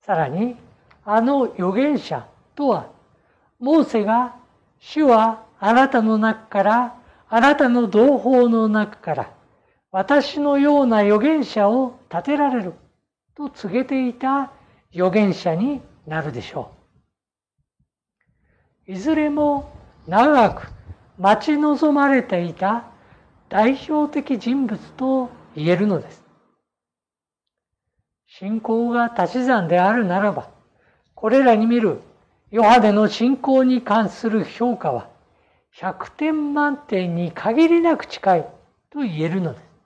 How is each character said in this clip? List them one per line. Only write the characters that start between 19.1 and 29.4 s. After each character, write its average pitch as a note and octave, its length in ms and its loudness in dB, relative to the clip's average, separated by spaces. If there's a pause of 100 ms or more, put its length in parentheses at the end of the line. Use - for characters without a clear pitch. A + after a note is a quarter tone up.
れ D4+ 140 0
も D4 420 -2 (360)
長 A3+ 440 4
く - 200 -16 (460)
待 G3+ 260 2
ち D4+ 140 0
望 D4+ 340 2
ま C#4 160 2
れ C4+ 140 2
て F3+ 220 -4
い E3 100 -6
た A3 320 -4 (640)
代 A#3+ 280 0 (120)
表 D4+ 220 -2
的 C#4 280 -6
人 B3+ 280 -2
物 G3 120 -6 (140)
と C4 360 -2 (260)
言 D3+ 120 -4
え F3+ 80 2
る G3+ 120 -2
の F#3 120 -2
で - 120 -14
す。 - 120 -20 (2000)
信 G#3+ 340 -8
仰 A#3 280 -2
が A#3 300 -2
足 F3+ 200 -2
し B3 60 -2